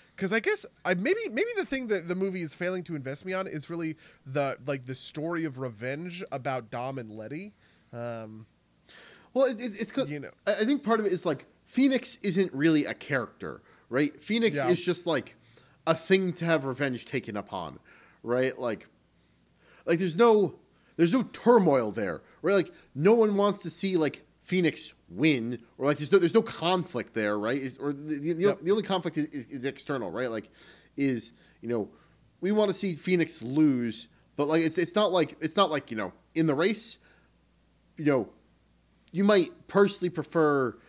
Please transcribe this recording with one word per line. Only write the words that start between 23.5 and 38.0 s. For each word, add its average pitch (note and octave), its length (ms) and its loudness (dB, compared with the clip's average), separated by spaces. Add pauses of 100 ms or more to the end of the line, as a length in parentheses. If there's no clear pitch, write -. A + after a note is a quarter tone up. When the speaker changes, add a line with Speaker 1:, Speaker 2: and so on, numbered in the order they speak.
Speaker 2:
to E3+ 40 -6
see, F#3 300 -2
like, D3 260 0 (160)
Phoenix - 540 0 (160)
win, A#2+ 480 2 (180)
or, C3 100 -6
like, C#3+ 120 2
there's C#3+ 140 -2
no, G3 60 8
there's E3+ 160 4
no A3+ 60 8
conflict F3 720 -2
there, G#2 260 0
right? A#2 220 -2
Is, B2+ 160 -10
or C#3+ 160 -6
the, D3 260 -8
the, D#3 140 -4
the, E3 100 -2
Speaker 1:
Yep. - 180 2
Speaker 2:
the E3 100 -2
only G#3 140 2
conflict F3+ 340 -2
is, D3 120 -2
is, C3 180 -10
is B2+ 180 -10
external, C3 440 -6
right? A#2 200 -4
Like, A2 200 -8 (460)
is, C3 360 -2 (280)
you A2+ 80 -10
know, A2+ 220 -2 (500)
we F#3+ 120 0
wanna G#3 200 2
see F#3 220 -2
Phoenix E3 480 -2
lose, B2+ 680 2 (280)
but, C#3+ 120 0
like, D#3+ 140 2
it's, D#3+ 160 0
it's E3+ 160 -2
not G#3 180 2
like, F3 300 2
it's D#3 140 -4
not F#3+ 140 4
like, D3 200 -4
you A2+ 80 -6
know, F#2+ 160 -4 (200)
in D#3+ 120 2
the D3 80 2
race, G3 420 0 (1000)
you D3+ 80 -2